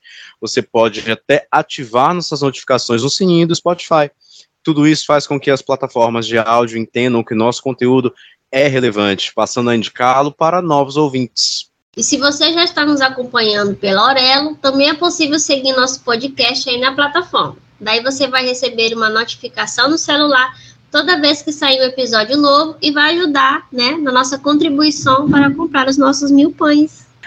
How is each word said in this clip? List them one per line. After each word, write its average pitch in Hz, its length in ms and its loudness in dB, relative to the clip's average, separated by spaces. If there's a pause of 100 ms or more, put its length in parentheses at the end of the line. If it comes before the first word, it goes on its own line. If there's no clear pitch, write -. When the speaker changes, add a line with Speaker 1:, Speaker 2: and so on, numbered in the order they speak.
(400)
Speaker 1:
Você 110 240 -4
pode 110 480 0
até 139 400 -2
ativar 139 640 0
nossas 160 280 -4
notificações 123 640 -2
no 139 60 0
sininho 170 380 2
do 165 80 0
Spotify. 165 540 0 (540)
Tudo 147 240 2
isso 156 180 2
faz 147 200 2
com 143 140 -4
que 143 100 -4
as 135 120 2
plataformas 117 680 -2
de 117 100 -2
áudio 113 400 0
entendam 117 460 -2
que 117 100 -8
o 110 40 -2
nosso 117 260 0
conteúdo 123 500 0 (380)
é 139 160 2
relevante, 104 680 0
passando 120 360 -2
a 120 60 2
indicá-lo 127 560 0
para 165 300 0
novos 143 360 0
ouvintes. 131 720 -2 (280)
Speaker 2:
E - 60 -2
se 294 140 0
você 294 360 0
já 339 100 0
está 320 220 -2
nos 294 160 0
acompanhando 226 760 -2
pela 202 340 0
Aurelo, 269 460 0
também 277 340 0
é 320 40 0
possível 311 460 -2
seguir 269 340 -2
nosso 247 280 -2
podcast 247 680 -4
aí 247 100 -2
na 269 140 -2
plataforma. 285 640 -2 (220)
Daí 226 240 -4
você 269 240 -2
vai 254 180 -2
receber 233 480 -2
uma 226 160 -2
notificação 226 800 -4
no 320 80 0
celular 285 580 0 (360)
toda 302 280 0
vez 294 220 0
que 311 100 -6
sair 269 300 0
um 262 40 2
episódio 247 520 -2
novo 294 440 2
e 294 100 -2
vai 302 260 2
ajudar, 285 540 0
né, 247 260 -2
na 277 140 -2
nossa 269 260 0
contribuição 294 920 2
para 285 200 4
comprar 277 380 -2
os 269 100 0
nossos 277 320 2
mil 285 220 6
pães. 302 580 0 (180)